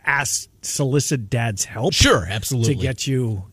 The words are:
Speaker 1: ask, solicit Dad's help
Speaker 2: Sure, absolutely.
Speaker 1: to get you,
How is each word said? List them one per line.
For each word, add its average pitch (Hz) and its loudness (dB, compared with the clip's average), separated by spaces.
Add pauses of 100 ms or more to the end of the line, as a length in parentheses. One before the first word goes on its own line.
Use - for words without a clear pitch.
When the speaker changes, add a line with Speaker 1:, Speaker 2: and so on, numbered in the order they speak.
Speaker 1:
ask, 143 0 (120)
solicit 135 0
Dad's 117 -2
help 123 -2
Speaker 2:
Sure, 175 4
absolutely. 117 0
Speaker 1:
to 95 -4
get 131 -2
you, 120 -2